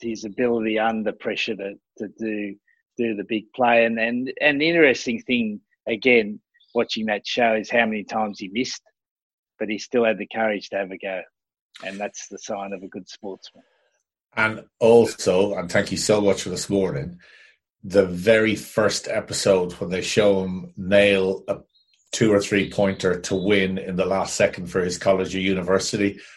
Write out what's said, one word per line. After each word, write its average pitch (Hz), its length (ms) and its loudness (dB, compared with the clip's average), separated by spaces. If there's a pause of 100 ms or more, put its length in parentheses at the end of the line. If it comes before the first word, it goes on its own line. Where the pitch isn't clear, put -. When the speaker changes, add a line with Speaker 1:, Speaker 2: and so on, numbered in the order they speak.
Speaker 1:
his 113 240 -8
ability 110 540 0
under 110 320 -2
pressure 110 440 -6
to, 98 180 -8 (260)
to 107 80 -6 (100)
do, 104 380 -6 (420)
do 113 180 -2
the 101 80 -6
big 104 300 -6
play. 117 320 4
And, 113 140 0
and, 123 420 -2
and 143 180 2
the 156 80 2
interesting 139 540 2
thing, 113 400 -2 (260)
again, 113 520 2 (340)
watching 113 320 -2
that 104 220 -4
show 117 260 0
is 107 160 -4
how 117 160 2
many 110 180 -4
times 107 360 -6
he 101 80 -12
missed, 113 340 -8 (760)
but 107 100 -6
he 107 80 -6
still 117 280 0
had 110 120 2
the 101 160 -10
courage 107 360 -2
to 98 80 -6
have 95 140 -6
a 92 60 -12
go. 95 240 -8 (640)
And 98 160 -12
that's - 300 -10
the 101 100 -16
sign 98 340 -10
of 92 80 -10
a 95 60 -14
good 95 200 -14
sportsman. - 560 -18 (720)
Speaker 2:
And 110 280 -2 (140)
also, 110 760 6
and 90 160 -6
thank 101 200 0
you 92 60 -2
so 107 220 2
much 98 240 2
for 95 60 -8
this 92 200 -6
morning, 87 500 -2 (640)
the 95 220 4
very 104 500 2
first - 520 -2
episode 95 640 0
when 92 160 -8
they 92 120 -4
show 101 420 2
him 92 320 -8
nail 98 720 2
a 101 100 -4 (540)
two 113 200 2
or 101 100 4
three 101 280 0
pointer 92 500 0
to 98 160 -4
win 95 420 2
in 92 180 -8
the 92 100 0
last 95 300 -2
second 95 320 0
for 92 140 -2
his 87 160 -2
college 92 380 0
or 95 40 -4
university 95 800 0 (180)